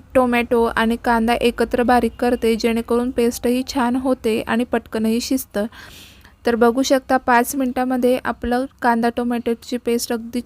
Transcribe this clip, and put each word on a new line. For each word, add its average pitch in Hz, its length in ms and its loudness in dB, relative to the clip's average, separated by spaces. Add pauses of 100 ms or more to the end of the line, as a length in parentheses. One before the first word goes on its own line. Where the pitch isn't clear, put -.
(140)
टोमॅटो 240 500 2
आणि 226 400 0
कांदा 233 300 2
एकत्र 240 480 0
बारीक 233 360 2
करते, 240 380 0
जेणेकरून 233 540 -2
पेस्टही 247 520 0 (120)
छान 247 220 0
होते 254 440 -2
आणि 226 240 -2
पटकनही 226 560 -2
शिजतं. 240 460 -4 (800)
तर 240 80 2
बघू 240 280 4
शकता 262 340 0
पाच 247 400 2
मिनटामध्ये 254 680 0
आपलं 240 400 -4 (180)
कांदा 233 340 2
टोमॅटोची 240 600 -4
पेस्ट 240 360 -4
अगदी 233 340 -6